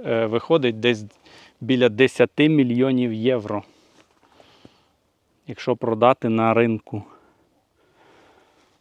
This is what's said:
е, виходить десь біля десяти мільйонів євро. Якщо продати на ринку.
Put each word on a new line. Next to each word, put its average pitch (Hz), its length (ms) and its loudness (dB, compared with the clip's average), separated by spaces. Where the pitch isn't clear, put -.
е, 117 200 -2
виходить 117 540 0
десь 110 260 0
біля 123 280 2
десяти 127 600 2
мільйонів 127 640 0
євро. 110 500 -4
Якщо 123 280 -4
продати 117 540 0
на 113 240 2
ринку. 113 500 -2